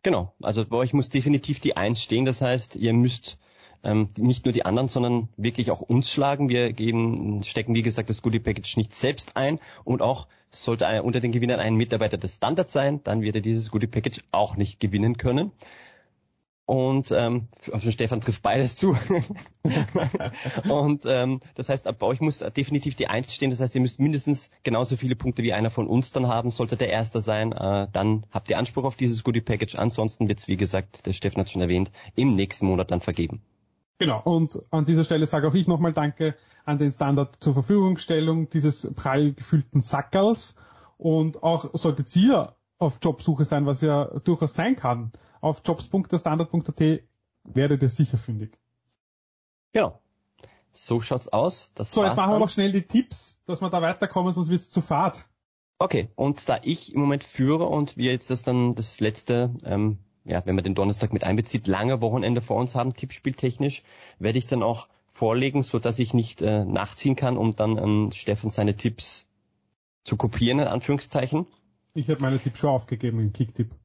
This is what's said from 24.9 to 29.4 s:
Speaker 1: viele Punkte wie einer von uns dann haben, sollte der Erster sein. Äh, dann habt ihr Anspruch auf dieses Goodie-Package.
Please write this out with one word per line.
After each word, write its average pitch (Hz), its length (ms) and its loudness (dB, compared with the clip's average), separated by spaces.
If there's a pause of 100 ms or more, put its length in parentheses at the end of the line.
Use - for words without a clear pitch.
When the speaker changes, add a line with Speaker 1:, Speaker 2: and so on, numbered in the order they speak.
Speaker 1:
viele 127 200 -2
Punkte - 260 -2
wie 117 100 0
einer 107 180 0
von 117 160 -2
uns 123 260 0
dann 127 160 0
haben, 120 220 0
sollte 117 260 -2
der 110 140 0
Erster 113 300 0
sein. 107 320 0
Äh, 98 400 -2
dann 107 380 0
habt - 200 -8
ihr 85 80 2
Anspruch 123 260 -2
auf 131 120 -2
dieses 117 280 -2
Goodie-Package. 113 520 -2